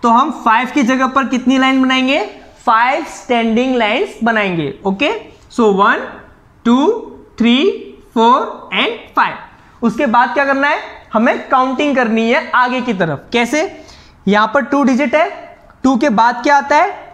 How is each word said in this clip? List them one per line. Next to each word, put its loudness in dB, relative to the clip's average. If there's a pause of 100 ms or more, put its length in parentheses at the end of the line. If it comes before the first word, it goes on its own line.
तो 2
हम 2
फ़ाइव 0
की 2
जगह 0
पर -2
कितनी 0
लाइन 2
बनाएंगे? 0 (460)
फ़ाइव 0
स्टैंडिंग -2
लाइंस -2
बनाएंगे, -2 (120)
ओके। 0 (400)
So 2
वन, 0 (580)
टू, 4 (520)
थ्री, 2 (300)
फ़ोर 0
and -6
फ़ाइव। 0 (460)
उसके -2
बाद 2
क्या 0
करना 0
है? 0 (340)
हमें 0
काउंटिंग 0
करनी 0
है -2
आगे 0
की -4
तरफ। -4
कैसे? -2 (440)
यहां 2
पर 0
टू -2
डिजिट 0
है, -2 (260)
टू 2
के 2
बाद 0
क्या 4
आता 0
है? 2 (220)